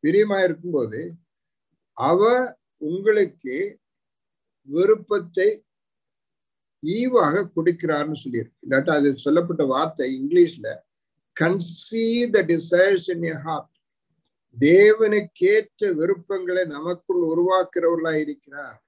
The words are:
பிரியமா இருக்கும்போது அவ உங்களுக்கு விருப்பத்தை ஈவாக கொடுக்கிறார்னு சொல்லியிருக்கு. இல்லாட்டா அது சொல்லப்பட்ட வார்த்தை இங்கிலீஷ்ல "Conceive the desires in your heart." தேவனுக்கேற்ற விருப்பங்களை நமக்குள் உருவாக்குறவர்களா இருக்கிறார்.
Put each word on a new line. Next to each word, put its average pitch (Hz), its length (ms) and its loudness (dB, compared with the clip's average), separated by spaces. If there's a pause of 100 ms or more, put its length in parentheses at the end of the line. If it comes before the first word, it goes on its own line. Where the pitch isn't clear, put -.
பிரியமா 196 380 2
இருக்கும்போது 156 580 -2 (960)
அவ 165 260 2 (600)
உங்களுக்கு 180 720 -2 (1120)
விருப்பத்தை 190 800 0 (1300)
ஈவாக 202 600 0 (100)
கொடுக்கிறார்னு 160 680 -2
சொல்லியிருக்கு. 117 420 -8
இல்லாட்டா 135 320 0
அது 143 140 2 (100)
சொல்லப்பட்ட 165 480 0
வார்த்தை 160 460 -2
இங்கிலீஷ்ல 139 560 0 (680)
"Conceive 226 960 -2
the 202 100 4
desires 170 640 2
in 175 140 -6
your 160 180 -6
heart." 151 280 -8 (880)
தேவனுக்கேற்ற 208 1400 4
விருப்பங்களை 180 720 -4
நமக்குள் 175 600 -6
உருவாக்குறவர்களா 170 920 0
இருக்கிறார். 143 680 -10